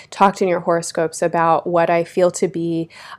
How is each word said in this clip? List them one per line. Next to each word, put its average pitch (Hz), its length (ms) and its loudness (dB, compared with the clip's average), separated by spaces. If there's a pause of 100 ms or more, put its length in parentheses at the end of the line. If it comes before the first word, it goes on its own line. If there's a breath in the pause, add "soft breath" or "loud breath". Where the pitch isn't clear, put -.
(120)
talked 196 320 2
in 190 60 2
your 175 120 0
horoscopes 170 600 -2
about 165 440 0
what 170 220 2
I 170 140 2
feel 175 300 2
to - 160 -2
be, 170 400 -4 (300 loud breath)